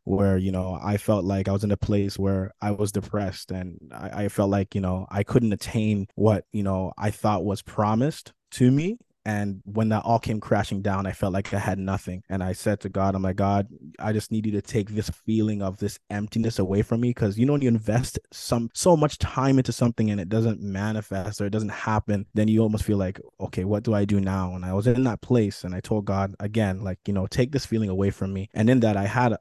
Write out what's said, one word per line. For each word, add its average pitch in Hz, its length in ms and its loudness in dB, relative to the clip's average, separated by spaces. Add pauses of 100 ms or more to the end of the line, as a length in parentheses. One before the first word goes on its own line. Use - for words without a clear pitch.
where, 98 340 2
you 95 140 0
know, 92 320 -4
I 104 140 0
felt 101 260 2
like 98 240 0
I 98 60 2
was 98 100 0
in 104 80 0
a 101 60 2
place 101 420 0
where 98 320 0 (100)
I 104 100 -2
was 101 200 -2
depressed 98 600 -6
and 92 260 -8 (160)
I, - 300 -8
I 101 60 -2
felt 101 200 0
like, 98 260 0
you 101 60 0
know, 92 280 -2
I 101 140 0
couldn't 113 300 2
attain 107 640 0
what, 104 360 4
you 104 120 -4
know, 95 340 -2
I 104 120 -2
thought 104 360 0
was 98 160 -2
promised 113 720 -2 (180)
to 127 180 6
me. 165 280 2 (280)
And 101 400 -4
when 110 240 0
that 107 140 2
all 117 160 2
came 110 200 -2
crashing 101 420 0
down, 98 240 -2
I 95 60 -2
felt 95 220 -2
like 98 200 -4
I 98 60 -2
had 95 200 -2
nothing. 95 500 -4
And 92 140 -4
I 92 100 -2
said 101 280 -2
to 101 80 -6
God, 98 260 0
I'm 95 80 0
like, 95 120 0
"God, 101 320 2 (320)
I 107 140 -2
just 107 180 -2
need 110 140 -2
you 110 80 0
to 101 80 0
take 104 280 -2
this 107 200 -4
feeling 110 520 0
of 95 160 -4
this - 220 -6 (100)
emptiness 110 500 -2
away 98 220 2
from 117 200 0
me." 123 120 0
'Cause, 107 240 0
you 120 80 4
know, 143 80 4
when 143 80 2
you 127 80 2
invest 113 500 0 (120)
some, 120 420 -4
so - 240 6
much 151 200 0
time 135 400 2
into 127 140 2
something 117 400 0
and 101 80 -2
it 87 100 -6
doesn't 110 320 2
manifest 101 800 -4
or 101 40 0
it 98 60 -2
doesn't 110 180 -2
happen, 104 640 -2
then 107 140 2
you 110 140 4
almost 107 220 0
feel 104 140 0
like, 95 220 -2 (200)
"Okay, 92 240 -6
what 101 200 0
do 113 100 0
I 101 120 2
do 101 140 2
now?" 95 360 -2
And 90 100 -8
I 92 80 -2
was 104 140 2
in 123 160 4
that 117 180 -2
place 110 420 0
and 92 100 -8
I 92 60 -6
told 104 260 -2
God 98 340 0
again, 104 440 -2
like, 92 240 -6
you 101 60 -2
know, 95 140 0
"Take 131 240 0
this 139 140 -2
feeling 110 240 0
away 98 200 2
from 95 240 -4
me." 95 200 -6
And 110 160 4
in 131 120 6
that, 107 160 4
I 98 80 0
had 113 360 0